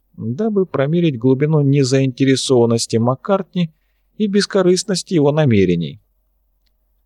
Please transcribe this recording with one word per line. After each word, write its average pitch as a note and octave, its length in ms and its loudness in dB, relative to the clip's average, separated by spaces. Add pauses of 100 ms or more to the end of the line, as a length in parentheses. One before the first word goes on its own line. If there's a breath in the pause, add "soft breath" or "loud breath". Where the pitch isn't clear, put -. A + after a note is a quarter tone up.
(160)
дабы F#3+ 480 -4
промерить D3+ 540 -2
глубину C#3 440 2
незаинтересованности C3+ 1300 0
Маккартни E3+ 760 -4 (420)
и G#3+ 120 -2
бескорыстности F#3+ 840 -2
его C#3+ 180 2
намерений. F#2+ 680 0 (1040)